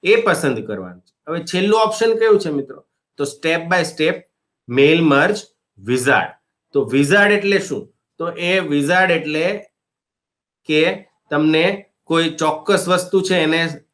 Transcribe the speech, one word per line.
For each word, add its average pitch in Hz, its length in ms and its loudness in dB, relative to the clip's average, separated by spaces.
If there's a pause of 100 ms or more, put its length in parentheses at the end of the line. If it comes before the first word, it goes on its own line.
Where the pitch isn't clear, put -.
એ 202 140 4
પસંદ 156 500 0
કરવાનું 92 340 -12
છે. - 300 -20
હવે 170 100 -6
છેલ્લું 196 400 0
option 220 380 0
કયું 220 220 4
છે 170 100 -6
મિત્રો? 139 360 -8 (300)
તો 147 80 -4
step 165 360 -4
by 170 220 0
step 147 320 -2 (560)
mail 147 300 4 (120)
merge 175 260 2 (500)
wizard. 120 400 0 (440)
તો 120 220 0
wizard 196 380 4
એટલે 202 260 0
શું? - 340 -8 (260)
તો 170 120 -6
એ 175 300 -2
wizard 170 520 0
એટલે 160 540 -2 (1000)
કે 165 420 0 (240)
તમને 156 560 0 (180)
કોઈ 165 260 0
ચોક્કસ 160 580 -2
વસ્તુ 180 320 0
છે 185 140 -2
એને 165 340 0 (260)